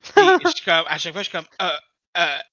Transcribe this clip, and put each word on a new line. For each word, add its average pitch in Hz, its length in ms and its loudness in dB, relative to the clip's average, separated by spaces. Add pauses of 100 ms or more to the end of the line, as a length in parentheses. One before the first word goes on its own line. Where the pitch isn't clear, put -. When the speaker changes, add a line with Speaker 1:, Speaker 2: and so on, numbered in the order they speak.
Speaker 1:
Puis - 100 -20 (300)
je - 60 0
Speaker 2:
<laughs> - 80 -4
Speaker 1:
suis - 80 -12
comme, 165 220 2
à 151 120 -6
chaque 165 140 -8
fois, 196 100 -8
je - 60 -6
suis 180 100 -8
comme, « 156 80 -12 (160)
Euh, 160 160 -4 (400)
euh, 151 200 -2 (140)